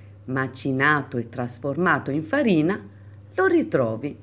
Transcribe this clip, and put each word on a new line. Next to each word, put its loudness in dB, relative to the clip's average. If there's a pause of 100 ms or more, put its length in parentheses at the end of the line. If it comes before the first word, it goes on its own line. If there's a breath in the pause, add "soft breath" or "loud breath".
(260 loud breath)
Macinato 0
e -4
trasformato -2
in -2
farina, 2 (520 loud breath)
lo 2
ritrovi 0